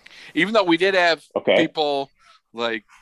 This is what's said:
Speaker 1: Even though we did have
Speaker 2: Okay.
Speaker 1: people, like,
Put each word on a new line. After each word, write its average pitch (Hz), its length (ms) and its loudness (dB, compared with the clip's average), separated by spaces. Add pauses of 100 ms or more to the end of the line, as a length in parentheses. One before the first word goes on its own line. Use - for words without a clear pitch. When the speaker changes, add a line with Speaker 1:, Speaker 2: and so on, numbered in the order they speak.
(340)
Speaker 1:
Even 185 200 -2
though 208 100 2
we 170 120 2
did 190 180 0
have 170 280 2 (140)
Speaker 2:
Okay. - 200 0
Speaker 1:
people, 143 540 -2 (420)
like, 117 320 -6 (180)